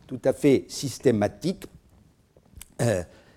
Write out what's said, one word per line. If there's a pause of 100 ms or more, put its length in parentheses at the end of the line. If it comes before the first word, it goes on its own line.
tout
à
fait
systématique. (1160)
Euh, (320)